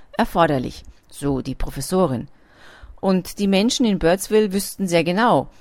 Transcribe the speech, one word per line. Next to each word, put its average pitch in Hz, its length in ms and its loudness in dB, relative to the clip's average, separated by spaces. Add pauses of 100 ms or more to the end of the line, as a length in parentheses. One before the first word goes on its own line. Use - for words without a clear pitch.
(180)
erforderlich, 151 680 0 (260)
so 139 320 -4
die 131 140 -8
Professorin. 143 760 -2 (720)
Und 190 360 0
die 202 100 -2
Menschen 208 380 2
in 196 140 2
Birdsville 196 540 2
wüssten 196 340 -4
sehr 170 160 2
genau, 180 460 2 (120)